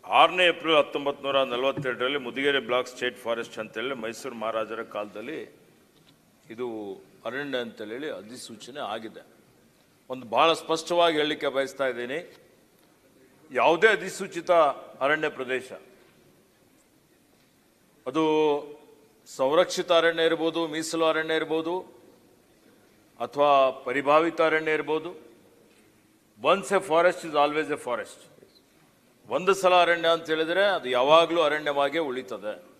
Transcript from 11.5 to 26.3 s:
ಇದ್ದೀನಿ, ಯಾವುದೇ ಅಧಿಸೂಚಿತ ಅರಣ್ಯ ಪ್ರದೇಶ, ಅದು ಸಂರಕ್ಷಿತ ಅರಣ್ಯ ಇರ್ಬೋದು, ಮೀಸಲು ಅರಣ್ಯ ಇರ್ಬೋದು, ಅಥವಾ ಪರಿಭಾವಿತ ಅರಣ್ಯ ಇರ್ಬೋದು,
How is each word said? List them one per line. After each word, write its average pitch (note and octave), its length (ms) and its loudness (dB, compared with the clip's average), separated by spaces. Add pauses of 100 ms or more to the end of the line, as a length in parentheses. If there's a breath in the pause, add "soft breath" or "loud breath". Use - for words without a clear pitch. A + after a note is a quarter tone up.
ಇದ್ದೀನಿ, B2 440 -8 (1200)
ಯಾವುದೇ D#3+ 360 4
ಅಧಿಸೂಚಿತ F#3 600 -2 (500)
ಅರಣ್ಯ D3+ 280 0
ಪ್ರದೇಶ, B2+ 440 -6 (2250)
ಅದು D#3 180 0 (1120)
ಸಂರಕ್ಷಿತ F3 560 2
ಅರಣ್ಯ E3 300 4
ಇರ್ಬೋದು, E3 440 0
ಮೀಸಲು D#3+ 380 -4
ಅರಣ್ಯ D#3+ 300 0
ಇರ್ಬೋದು, D#3+ 460 -2 (1400)
ಅಥವಾ C#3 500 4
ಪರಿಭಾವಿತ D3 680 0
ಅರಣ್ಯ D#3 320 2
ಇರ್ಬೋದು, D#3 520 -6 (1160)